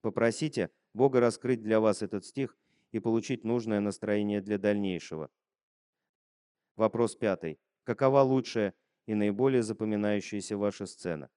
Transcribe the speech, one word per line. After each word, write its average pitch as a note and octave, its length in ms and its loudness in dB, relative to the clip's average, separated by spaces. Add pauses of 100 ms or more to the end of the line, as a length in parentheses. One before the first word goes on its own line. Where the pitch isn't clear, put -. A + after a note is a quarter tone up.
Попросите A2+ 680 0 (240)
Бога B2+ 260 4
раскрыть A#2+ 420 2
для A2 180 2
вас G#2+ 220 2
этот G2 220 -6
стих - 320 -8 (360)
и A2+ 60 -4
получить A2+ 460 -2
нужное A2 360 0
настроение G#2 600 -2
для G2+ 180 -4
дальнейшего. F#2+ 720 -2 (1500)
Вопрос A2 380 0
пятый. F#2 440 -2 (260)
Какова C3+ 380 4
лучшая B2 520 0 (320)
и A2 80 -4
наиболее G#2+ 480 2
запоминающаяся G#2 920 -4
ваша G2+ 300 -4
сцена? D#2+ 500 -8